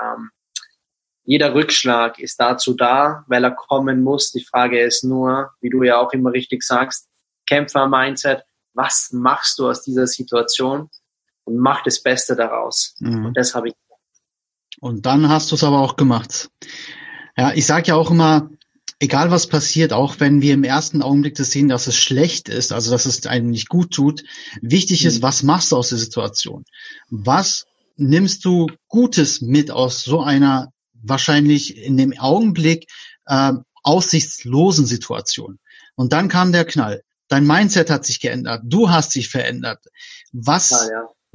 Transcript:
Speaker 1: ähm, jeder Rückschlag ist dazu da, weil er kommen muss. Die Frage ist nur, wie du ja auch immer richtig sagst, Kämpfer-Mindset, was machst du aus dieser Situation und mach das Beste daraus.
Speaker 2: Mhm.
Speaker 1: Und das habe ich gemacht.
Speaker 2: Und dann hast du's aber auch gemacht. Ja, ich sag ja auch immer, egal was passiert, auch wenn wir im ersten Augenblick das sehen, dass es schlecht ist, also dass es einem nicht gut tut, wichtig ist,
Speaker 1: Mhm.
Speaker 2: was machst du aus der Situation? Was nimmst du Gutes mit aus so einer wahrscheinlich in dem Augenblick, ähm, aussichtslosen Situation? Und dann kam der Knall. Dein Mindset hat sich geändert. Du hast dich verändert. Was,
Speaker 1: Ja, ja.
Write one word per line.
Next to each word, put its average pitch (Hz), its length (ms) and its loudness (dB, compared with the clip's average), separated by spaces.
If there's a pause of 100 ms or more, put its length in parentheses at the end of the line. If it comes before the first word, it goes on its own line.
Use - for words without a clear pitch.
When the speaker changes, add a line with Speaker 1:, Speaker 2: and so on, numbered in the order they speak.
Speaker 1:
ähm, 113 260 -10 (920)
jeder 143 300 2
Rückschlag 120 640 0
ist - 180 -10
dazu 123 360 0
da, 135 520 0
weil 123 160 0
er 127 80 2
kommen 135 540 0
muss. 139 260 0
Die 131 140 -8
Frage 120 380 0
ist 120 200 0
nur, 131 480 -2 (100)
wie 123 100 -4
du 127 120 0
ja 120 160 4
auch 123 140 0
immer 127 200 0
richtig 123 300 -6
sagst, 131 460 -4 (380)
Kämpfer-Mindset, 135 960 0 (300)
was - 380 -4
machst 123 460 -2
du 131 100 0
aus 123 140 -4
dieser 127 240 0
Situation 131 800 -2 (560)
und 117 140 -4
mach 135 240 2
das - 200 -4
Beste 127 340 -2
daraus. 117 640 -4
Speaker 2:
Mhm. 113 260 -4
Speaker 1:
Und 117 100 -6
das 127 180 0
habe 117 140 -6
ich 113 60 -8
gemacht. - 280 -20 (800)
Speaker 2:
Und 117 260 -8
dann 143 220 4
hast 156 220 2
du's 156 140 0
aber 143 160 4
auch 135 160 0
gemacht. 120 540 0 (840)
Ja, 127 180 2
ich - 120 0
sag 165 220 2
ja 165 80 4
auch 160 140 2
immer, 156 400 4 (480)
egal 143 320 0
was 175 160 2
passiert, 156 460 0
auch 131 280 -2
wenn 143 220 4
wir 143 120 4
im 135 100 2
ersten 143 380 -2
Augenblick 143 320 0
das 135 160 -4
sehen, 143 180 2
dass 123 180 -2
es 123 100 -2
schlecht 143 520 0
ist, 113 240 -4
also 113 180 -4
dass 123 160 0
es 127 200 -4
einem 120 240 -2
nicht 113 180 -4
gut 175 240 0
tut, 147 300 0 (400)
wichtig 170 420 0
ist, 117 140 2
Speaker 1:
Mhm. 113 40 -2
Speaker 2:
was 131 200 0
machst 160 300 2
du 143 40 2
aus 123 140 0
der 120 80 -4
Situation? 113 640 -6 (460)
Was 123 560 -2 (300)
nimmst 160 480 2
du 175 240 2 (200)
Gutes 226 520 2
mit 143 300 2
aus 127 320 -2
so 151 200 0
einer 139 500 2 (300)
wahrscheinlich 147 720 2
in 131 200 -2
dem 131 220 2
Augenblick, 165 680 0 (420)
ähm, 135 340 0 (200)
aussichtslosen 156 1040 0
Situation? 110 720 -8 (360)
Und 127 180 -2
dann 165 160 2
kam 180 240 2
der 170 120 4
Knall. 120 380 -2 (260)
Dein 143 180 4
Mindset 165 440 2
hat 143 160 0
sich - 140 -6
geändert. 117 440 -6
Du 185 260 2
hast 160 240 0
dich 123 140 -6
verändert. 120 520 -6 (520)
Was, 135 380 0
Speaker 1:
Ja, 113 200 0
ja. 113 180 -8 (260)